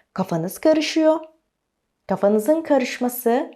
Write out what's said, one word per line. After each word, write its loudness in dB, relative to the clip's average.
Kafanız -4
karışıyor. 2
Kafanızın 2
karışması -2